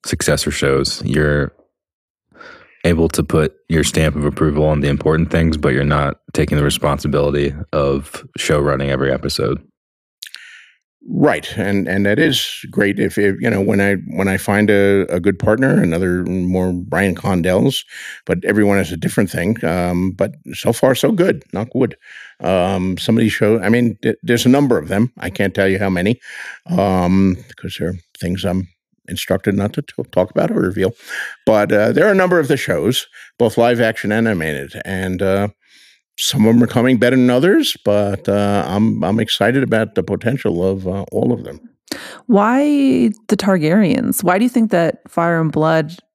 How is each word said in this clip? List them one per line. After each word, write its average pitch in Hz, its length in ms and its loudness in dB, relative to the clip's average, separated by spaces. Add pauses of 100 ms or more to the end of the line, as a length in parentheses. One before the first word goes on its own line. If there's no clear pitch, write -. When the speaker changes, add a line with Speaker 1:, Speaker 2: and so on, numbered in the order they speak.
Speaker 1:
successor 76 460 -2
shows. 69 560 -2
You're 73 480 0 (1300)
able 82 220 2
to 78 160 -2
put 76 320 0 (140)
your 80 120 2
stamp 78 320 0
of 73 120 -2
approval 76 400 0
on 76 160 2
the 71 80 0
important 78 420 0
things, 80 240 2
but 73 140 0
you're 69 160 0
not 73 340 -2 (140)
taking - 240 0
the - 80 2
responsibility 71 880 0 (180)
of 69 640 -4
show 76 240 -2
running 69 300 -2
every 67 200 0
episode. - 560 -4 (1400)
Speaker 2:
Right. 117 500 0
And, 101 300 -2
and 98 180 0
that 104 140 2
is - 500 -2
great. 101 300 0
If, - 180 -2
if, 196 220 2
you 123 100 0
know, 101 120 0
when 101 180 2
I, 101 160 2 (120)
when 98 200 -4
I 95 80 0
find 104 340 2
a, 98 400 4
a 87 120 -2
good 92 180 0
partner, 131 420 2
another 90 440 0
more 92 480 0 (160)
Ryan 92 260 0
Condells, 95 720 0 (400)
but 90 180 -2
everyone 101 340 2
has 82 140 -2
a 87 60 -8
different 87 320 -2
thing. 90 340 -2
Um, 90 480 0
but 95 240 -4 (160)
so - 220 -2
far, 135 200 2
so 127 200 0
good. 175 280 0 (120)
Knock 104 200 -6
wood. 127 220 0 (460)
Um, 92 560 0
some 117 200 0
of 117 40 2
these 107 100 2
shows, 110 320 2
I 101 60 0
mean, 117 320 2
th-, - 220 -2
there's 120 220 0
a 123 40 6
number 131 280 4
of 78 120 -6
them. 104 300 0
I 92 100 -8
can't 98 260 -4
tell 98 140 2
you 95 100 0
how 101 100 -2
many, 95 300 0 (500)
um, 92 680 2 (180)
'cause - 240 -12
there 85 120 -4
are 95 40 -8 (240)
things 87 240 -6
I'm 92 240 -4 (420)
instructed 98 440 -2
not 98 200 -2
to 151 80 -6
t-, - 220 -10 (100)
talk - 180 0
about - 180 0
or 220 120 -2
reveal. 95 320 0 (520)
But, 107 280 2
uh, 107 180 4
there 151 160 4
are 214 60 4
a - 20 2
number 180 240 2
of 143 80 0
the 147 80 2
shows, 90 520 -2 (300)
both 117 200 2
live 120 240 2
action 113 320 -2
and 113 160 2
animated, 78 560 -4
and, 92 360 -4
uh, 98 280 0 (680)
some - 280 0
of 113 80 6
them 120 100 6
are 113 40 2
coming 123 300 2
better 123 200 2
than 123 120 4
others, 185 540 2
but, 101 460 0
uh, 101 360 0
I'm, 104 380 0
I'm 101 160 0
excited 113 420 0
about 110 340 0
the 92 80 0
potential 98 600 -2
of, 95 220 -2
uh, 98 240 -6
all 120 220 0
of 107 100 -6
them. - 160 -16 (680)
Speaker 3:
Why 262 800 2 (180)
the 208 80 2
Targaryens? 185 880 0
Why 180 140 2
do 226 80 2
you 247 40 2
think 226 220 2
that 170 380 0
Fire 170 320 0
and 156 100 0
Blood 160 460 0 (180)